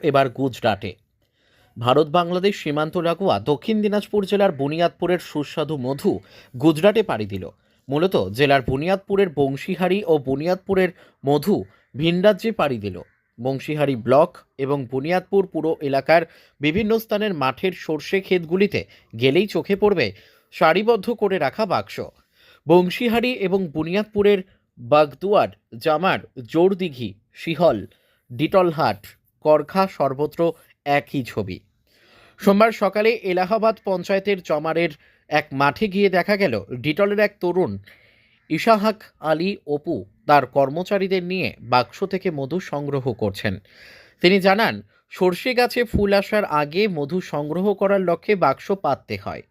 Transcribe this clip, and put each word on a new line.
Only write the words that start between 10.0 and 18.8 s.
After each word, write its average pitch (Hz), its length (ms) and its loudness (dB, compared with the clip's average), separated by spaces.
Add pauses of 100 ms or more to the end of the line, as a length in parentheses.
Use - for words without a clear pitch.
ও 160 100 4
বুনিয়াদপুরের 175 720 0 (340)
মধু 147 320 2 (400)
ভিনরাজ্যে 180 560 2
পাড়ি 147 260 -2
দিল। 98 200 -8 (420)
বংশীহারি 135 560 -2
ব্লক 127 360 4 (260)
এবং 139 280 -2
বুনিয়াদপুর 175 640 -2
পুর 156 180 -6 (160)
এলাকার 143 400 4 (400)
বিভিন্ন 190 380 0
স্থানের 214 340 -4
মাঠের 143 400 -2
সর্ষে 160 480 -4
ক্ষেতগুলিতে 185 600 0 (320)